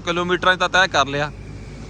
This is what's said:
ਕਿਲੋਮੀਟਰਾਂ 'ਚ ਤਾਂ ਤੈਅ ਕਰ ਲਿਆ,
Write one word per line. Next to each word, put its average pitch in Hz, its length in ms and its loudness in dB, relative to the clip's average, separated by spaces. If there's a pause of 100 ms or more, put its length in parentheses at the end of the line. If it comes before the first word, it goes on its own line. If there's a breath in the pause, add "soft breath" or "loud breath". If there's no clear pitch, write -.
ਕਿਲੋਮੀਟਰਾਂ 175 500 2
'ਚ 175 40 -8
ਤਾਂ 180 100 2
ਤੈਅ 185 180 4
ਕਰ 143 200 2
ਲਿਆ, 143 240 -4 (580)